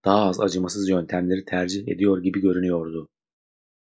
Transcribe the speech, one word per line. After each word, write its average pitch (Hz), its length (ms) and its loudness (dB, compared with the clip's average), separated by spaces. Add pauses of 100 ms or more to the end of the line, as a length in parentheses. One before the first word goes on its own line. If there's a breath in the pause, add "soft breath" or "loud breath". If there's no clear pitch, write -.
daha 101 240 4
az 90 120 -2
acımasız 95 480 -2
yöntemleri 90 560 0
tercih 90 440 -4
ediyor 95 340 2
gibi 95 180 0
görünüyordu. 87 680 0 (880)